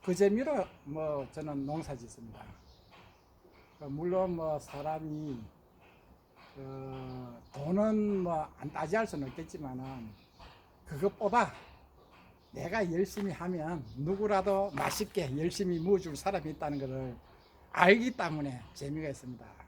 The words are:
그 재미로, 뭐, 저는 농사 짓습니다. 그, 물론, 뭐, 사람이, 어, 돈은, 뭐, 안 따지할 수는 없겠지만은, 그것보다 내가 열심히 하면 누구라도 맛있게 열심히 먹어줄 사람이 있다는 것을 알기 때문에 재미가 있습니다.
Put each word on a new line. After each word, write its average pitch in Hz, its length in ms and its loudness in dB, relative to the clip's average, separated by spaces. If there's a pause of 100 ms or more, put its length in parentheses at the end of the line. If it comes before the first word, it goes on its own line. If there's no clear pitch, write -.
그 185 80 2
재미로, 208 540 4 (160)
뭐, 147 480 -4
저는 147 360 -4
농사 147 280 -4
짓습니다. 117 500 -14 (1300)
그, 147 60 -12
물론, 175 500 2
뭐, 156 240 0
사람이, 151 840 -4 (1160)
어, 131 840 -10 (120)
돈은, 202 720 4
뭐, 160 200 0 (140)
안 147 140 -6
따지할 165 340 2
수는 143 220 -4
없겠지만은, 131 840 -8 (760)
그것보다 196 640 2 (1000)
내가 175 380 0
열심히 196 420 0
하면 170 520 -4 (120)
누구라도 196 760 4
맛있게 147 680 0
열심히 175 400 2
먹어줄 175 380 4
사람이 165 340 0
있다는 147 300 -2
것을 131 340 -4 (580)
알기 220 440 8
때문에 147 440 -2 (140)
재미가 147 360 -4
있습니다. 123 360 -10 (220)